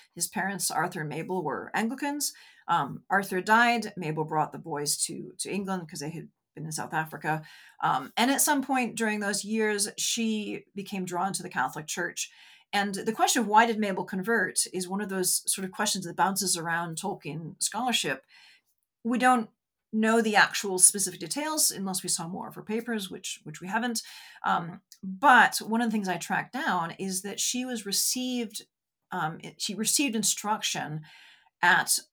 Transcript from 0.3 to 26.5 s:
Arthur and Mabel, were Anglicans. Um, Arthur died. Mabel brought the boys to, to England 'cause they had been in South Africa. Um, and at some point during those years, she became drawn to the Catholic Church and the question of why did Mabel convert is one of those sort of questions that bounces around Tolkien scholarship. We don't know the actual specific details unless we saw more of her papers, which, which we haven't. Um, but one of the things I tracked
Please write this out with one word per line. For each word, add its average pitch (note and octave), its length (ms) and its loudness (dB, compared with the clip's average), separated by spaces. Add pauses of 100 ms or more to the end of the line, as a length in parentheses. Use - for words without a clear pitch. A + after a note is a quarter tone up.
Arthur F3 320 0
and D3+ 80 -4
Mabel, D#3+ 340 -4
were B2 300 -4
Anglicans. C#4 600 -2 (340)
Um, C#3+ 420 -2
Arthur G3 300 2
died. A3+ 560 4
Mabel D#3 300 -2
brought D3+ 260 0
the - 60 -10
boys D3 480 -4
to, C#3 320 -8
to - 120 -8
England F#3 400 -4
'cause D#3 100 -12
they D3 100 -6
had D#3+ 180 -10 (280)
been D#3 100 -8
in D#3+ 80 -8
South - 200 -6
Africa. D#3 500 -2 (380)
Um, D3 360 0
and A#3+ 120 4
at C#4 120 4
some D4 200 4
point C4 340 0
during G#3+ 260 0
those G3+ 240 -2
years, G#3+ 420 2 (100)
she G#3+ 680 0 (100)
became G3 300 -6
drawn F3+ 280 0
to F3+ 100 -4
the F3+ 60 -10
Catholic D3+ 380 -4
Church - 420 -4 (440)
and G3+ 220 0
the G#3 180 -2
question E4+ 280 4
of G3+ 60 0
why A3 180 8
did A3+ 140 2
Mabel G3 240 0
convert F#3+ 560 0 (140)
is F3+ 140 -2
one G3 140 -2
of G3+ 80 -4
those F#3 420 0
sort G3 140 -2
of F#3 60 -6
questions G3+ 340 -2
that E3+ 100 -8
bounces F#3 420 2
around E3 400 -2
Tolkien E3 600 -6
scholarship. G#3+ 640 -2 (800)
We A#3+ 140 0
don't B3 320 4 (440)
know A3 280 4
the A3 140 2
actual F#3 440 4
specific F#3 400 4
details D4+ 520 0
unless F#3+ 320 -4
we F3+ 60 -4
saw E3 180 -2
more F3+ 200 -8
of D#3 80 -16
her D#3+ 60 -14
papers, A3 480 -4
which, - 360 -10
which D3+ 160 -14
we F3 60 -10
haven't. A3+ 340 -2 (440)
Um, E3+ 360 -2 (200)
but F#3+ 580 6
one A3+ 220 0
of A#3+ 60 0
the A3 40 0
things G3+ 180 0
I F3 80 0
tracked - 360 -4